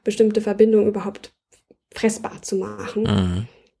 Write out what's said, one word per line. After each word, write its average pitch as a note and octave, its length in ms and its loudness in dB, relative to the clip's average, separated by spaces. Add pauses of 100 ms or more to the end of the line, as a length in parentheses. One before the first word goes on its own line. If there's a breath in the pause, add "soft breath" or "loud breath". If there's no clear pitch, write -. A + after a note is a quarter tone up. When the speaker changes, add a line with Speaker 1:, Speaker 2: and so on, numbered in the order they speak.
Speaker 1:
bestimmte G#3+ 360 2
Verbindungen G#3+ 480 4
überhaupt G3+ 460 -8 (600)
fressbar - 460 -2
zu - 160 -6
machen. G#3 460 -6
Speaker 2:
Mhm. G2 440 0 (340 soft breath)